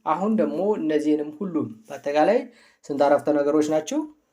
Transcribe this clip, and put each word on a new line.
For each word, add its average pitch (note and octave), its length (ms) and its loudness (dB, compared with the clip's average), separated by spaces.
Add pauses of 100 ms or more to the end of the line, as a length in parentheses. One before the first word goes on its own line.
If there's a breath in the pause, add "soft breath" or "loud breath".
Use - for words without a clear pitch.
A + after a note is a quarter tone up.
አሁን E3+ 300 0
ደግሞ D3+ 240 -2 (140)
እነዚህንም D3+ 600 0
ሁሉም D#3 340 -4 (140)
በአጠቃላይ D3+ 560 0 (460 soft breath)
ስንት C#3 180 -4
አረፍተ C#3+ 300 4
ነገሮች D3 360 2
ናቸው? D#3 320 -2 (320)